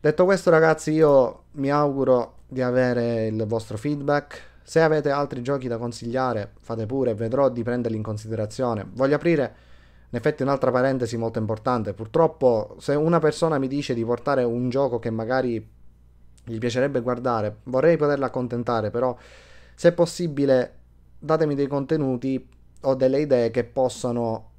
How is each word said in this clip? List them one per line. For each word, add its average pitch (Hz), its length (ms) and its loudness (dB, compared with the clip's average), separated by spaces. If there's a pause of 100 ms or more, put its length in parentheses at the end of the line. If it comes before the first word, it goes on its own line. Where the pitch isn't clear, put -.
Detto 156 240 4
questo, 185 240 2
ragazzi, 160 440 4
io 147 500 4 (100)
mi 139 180 -4
auguro 135 680 2 (120)
di 127 140 -4
avere 123 640 0
il 110 180 -2
vostro 107 320 -4
feedback. 143 760 -4 (100)
Se - 180 0
avete 156 300 2
altri 139 320 -4
giochi 131 260 -4
da 117 80 -4
consigliare, 117 840 -4
fate 113 260 -6
pure, 123 260 0
vedrò 117 380 0
di 120 120 -6
prenderli 117 360 -2
in 107 40 -6
considerazione. 110 880 -6
Voglio 135 260 0
aprire, 143 380 0 (540)
in - 80 -8
effetti, 143 260 -2
un'altra 135 280 2
parentesi 123 480 0
molto 113 200 -4
importante. 110 540 -2
Purtroppo, 123 840 0
se - 160 -2
una 160 240 2
persona 156 400 2
mi 135 100 -2
dice 139 240 -4
di 117 100 -2
portare 123 420 0
un 123 260 -2
gioco 123 280 0
che 113 120 -4
magari 113 520 -2 (800)
gli 117 140 -10
piacerebbe 127 440 0
guardare, 117 640 -2
vorrei 131 340 2
poterla 143 280 0
accontentare, 120 640 -2
però, 120 240 -2 (600)
se - 140 4
è 165 40 4
possibile, 143 840 0 (400)
datemi 156 360 0
dei 139 120 0
contenuti 135 800 -2 (340)
o 135 120 2
delle 131 260 2
idee 123 300 2
che 117 140 -2
possano 120 960 -4